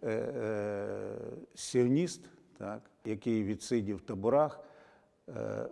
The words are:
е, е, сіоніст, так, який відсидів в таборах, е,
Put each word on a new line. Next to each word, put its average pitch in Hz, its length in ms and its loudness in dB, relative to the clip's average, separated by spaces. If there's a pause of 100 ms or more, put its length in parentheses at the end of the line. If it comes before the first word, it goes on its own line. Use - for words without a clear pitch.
е, 113 80 -2
е, 104 1040 -2 (400)
сіоніст, 135 760 4 (280)
так, 104 240 -6 (240)
який 110 380 0
відсидів 101 540 0
в - 40 -12
таборах, 127 580 2 (680)
е, 110 420 -4